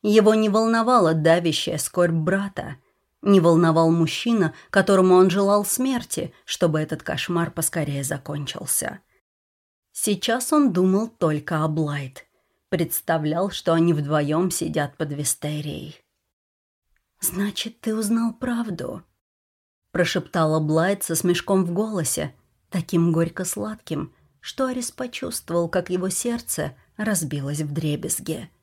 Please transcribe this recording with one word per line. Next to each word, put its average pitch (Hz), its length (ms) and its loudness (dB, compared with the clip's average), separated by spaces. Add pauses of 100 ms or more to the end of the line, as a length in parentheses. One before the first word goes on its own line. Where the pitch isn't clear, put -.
Его 214 320 6
не 220 160 2
волновала 226 640 4
давящая 160 640 2
скорбь 175 360 0
брата, 175 640 -2 (440)
не 196 180 6
волновал 165 520 4
мужчина, 170 600 0 (180)
которому 190 440 4
он 185 140 8
желал 202 340 2
смерти, 254 720 -4 (120)
чтобы 156 340 0
этот 156 240 -6
кошмар 165 480 -4
поскорее 147 520 -4
закончился. 147 960 -6 (920)
Сейчас 233 600 -2
он 285 220 4
думал 185 340 2
только 156 560 -2
о 160 40 0
Блайт, 147 580 -4 (440)
представлял, 165 840 -2
что - 220 0
они 170 200 4
вдвоём 151 560 0
сидят 156 480 -4
под 147 160 -4
Вистерией. 147 920 -6 (1160)
"Значит, 202 600 -6
ты 220 140 -4
узнал 226 380 0
правду?" 233 720 -6 (880)
Прошептала 165 680 0
Блайт 160 440 0
со 165 120 -2
смешком 175 500 2
в 175 60 -4
голосе, 170 600 -4 (360)
таким 170 420 0
горько-сладким, 185 1000 -4 (260)
что - 260 -6
Арис 254 260 -6
почувствовал, 170 800 -4
как 180 200 -2
его 180 200 -2
сердце 190 680 -4 (220)
разбилось 147 640 -4
вдребезги. 151 880 -4 (140)